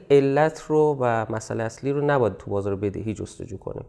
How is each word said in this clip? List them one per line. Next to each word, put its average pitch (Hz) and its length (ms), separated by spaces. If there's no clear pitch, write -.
علت 143 500
رو 151 380
و 117 300
مسئله 113 340
اصلی 120 280
رو 143 100
نباید 135 360
تو - 140
بازار 101 240
بدهی 101 380
جستجو 95 440
کنیم. - 320